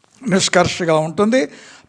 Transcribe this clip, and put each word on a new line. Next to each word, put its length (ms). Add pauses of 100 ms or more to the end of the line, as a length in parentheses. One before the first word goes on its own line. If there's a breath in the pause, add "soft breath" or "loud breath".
(280)
నిష్కర్షగా 680
ఉంటుంది. 500 (420 loud breath)